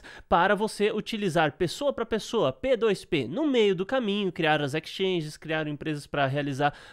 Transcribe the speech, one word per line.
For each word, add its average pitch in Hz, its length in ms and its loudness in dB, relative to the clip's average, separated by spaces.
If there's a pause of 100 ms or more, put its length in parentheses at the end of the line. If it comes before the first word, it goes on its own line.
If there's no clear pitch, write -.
(280)
para 190 260 6
você 208 380 0
utilizar 180 640 0
pessoa 269 360 -2
para 233 140 -4
pessoa, 202 460 0
P 262 240 0
dois 202 280 0
P, 139 220 0
no 185 220 -2
meio 220 260 4
do 180 100 -2
caminho, 208 460 -2
criar 156 320 2
as 139 120 -4
exchanges, 160 640 -4
criar 156 300 -4
empresas 147 400 -6
para 143 180 0
realizar 143 480 0 (200)